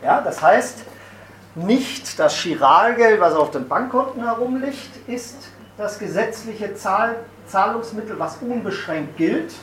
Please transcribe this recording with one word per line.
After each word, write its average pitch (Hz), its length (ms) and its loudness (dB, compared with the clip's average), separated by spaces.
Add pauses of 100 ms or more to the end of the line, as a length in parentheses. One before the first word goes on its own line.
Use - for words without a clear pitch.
Ja, 139 200 2
das - 180 -4
heißt, 208 380 4 (760)
nicht - 640 -2
das 156 160 4
Chiralgeld, 208 840 4
was 165 140 4
auf 151 160 4
den 127 180 -6
Bankkonten 247 560 -2
herumliegt, 254 840 -4
ist 240 300 -10 (400)
das 208 220 -6
gesetzliche 214 760 -4
Zahl-, 220 420 0 (300)
Zahlungsmittel, 214 720 -2
was 170 220 -6
unbeschränkt 196 760 -6
gilt - 340 0 (100)